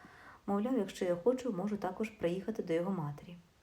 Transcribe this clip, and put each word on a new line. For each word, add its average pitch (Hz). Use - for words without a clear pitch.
Мовляв, 214
якщо 196
я 175
хочу, 247
можу 196
також 196
приїхати 190
до 175
його 175
матері. 156